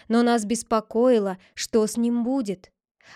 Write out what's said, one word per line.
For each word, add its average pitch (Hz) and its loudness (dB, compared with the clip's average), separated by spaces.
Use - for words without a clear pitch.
но 233 4
нас 240 2
беспокоило, 220 0
что - -2
с 214 -6
ним 240 0
будет. 233 -4